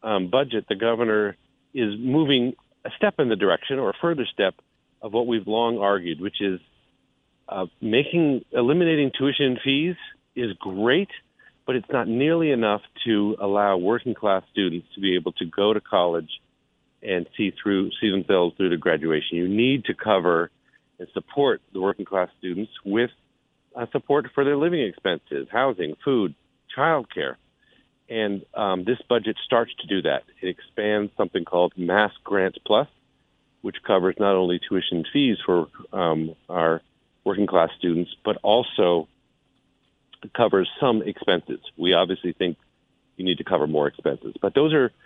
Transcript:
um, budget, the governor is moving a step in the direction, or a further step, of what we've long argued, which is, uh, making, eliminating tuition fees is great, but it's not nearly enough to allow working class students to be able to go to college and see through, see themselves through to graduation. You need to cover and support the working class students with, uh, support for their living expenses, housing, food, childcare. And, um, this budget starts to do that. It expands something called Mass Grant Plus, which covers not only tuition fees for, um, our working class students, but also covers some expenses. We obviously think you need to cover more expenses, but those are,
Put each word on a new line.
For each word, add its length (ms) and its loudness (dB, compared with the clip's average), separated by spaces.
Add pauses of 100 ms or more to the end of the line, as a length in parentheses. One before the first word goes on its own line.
um, 260 -2
budget, 380 0
the 80 -2
governor 600 0 (360)
is 240 -2
moving 560 2 (300)
a 140 -12
step 200 0
in 120 0
the 80 2
direction, 420 0
or 100 0
a 120 -4
further 300 -2
step, 240 0 (460)
of 120 -10
what 120 0
we've 220 -2
long 320 0
argued, 400 0
which 220 -6
is, 180 -2 (880)
uh, 200 -6 (120)
making, 720 0
eliminating 640 2
tuition 480 0
fees 320 0 (400)
is 240 -4
great, 500 0 (560)
but 100 -2
it's 160 -4
not 160 -2
nearly 440 2
enough 300 2 (240)
to 340 2
allow 380 2
working 380 -2
class 360 0
students 440 -2
to 40 -16
be 160 0
able 180 -2
to 120 -6
go 260 2
to 80 0
college 500 0 (720)
and 240 -4 (100)
see 140 0
through, 400 0 (100)
see 80 2
themselves 480 2
through 120 0
to 80 0
graduation. 600 0
You 100 0
need 380 0
to 80 -4
cover 560 2 (480)
and 160 -14
support 480 -2 (100)
the 80 -8
working 260 -2
class 240 -2 (100)
students 320 -6 (120)
with, 280 0 (640)
uh, 160 -6
support 420 0
for 100 2
their 140 2
living 240 0
expenses, 720 -4
housing, 520 -2
food, 300 0 (420)
childcare. 600 -2 (720)
And, 340 -4 (120)
um, 300 -2
this 120 0 (100)
budget 280 0 (100)
starts 260 0 (100)
to 60 -16
do 140 0
that. 220 0 (180)
It 60 -6
expands 680 -2
something 300 -2
called 320 2
Mass 340 2 (120)
Grant 420 0
Plus, 220 2 (760)
which 140 -8 (100)
covers 320 2
not 160 2
only 340 2
tuition 360 -2 (100)
fees 320 2
for, 220 2 (260)
um, 400 0 (160)
our 320 2 (420)
working 240 0
class 220 4 (100)
students, 320 0 (120)
but 200 -2
also 640 2 (1300)
covers 340 4 (100)
some 220 2
expenses. 580 -2 (160)
We 180 2
obviously 400 0
think 240 -2 (600)
you 80 -8
need 140 0
to 40 -8
cover 220 2
more 220 0
expenses, 520 -4
but 140 -2
those 200 2
are, 180 2 (140)